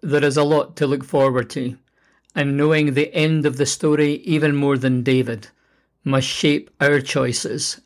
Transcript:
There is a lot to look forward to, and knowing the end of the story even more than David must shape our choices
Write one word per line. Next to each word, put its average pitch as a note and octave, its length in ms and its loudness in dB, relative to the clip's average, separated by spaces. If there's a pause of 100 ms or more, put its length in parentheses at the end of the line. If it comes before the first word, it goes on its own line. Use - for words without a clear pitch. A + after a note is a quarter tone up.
There C#3+ 240 0
is C#3 140 2
a D3+ 40 4
lot D3 340 0
to D3+ 100 0
look C3+ 180 -2
forward C3 460 0
to, B2 260 -6 (580)
and C#3 220 -2
knowing D3+ 380 2
the D3 180 0
end D#3 340 0
of C3 100 -2
the C#3 100 0
story D3+ 480 2 (100)
even D#3 300 0
more C#3 240 0
than B2+ 240 0
David B2+ 460 -2 (560)
must C3 240 0
shape - 420 0 (100)
our C#3+ 200 4
choices B2+ 840 -4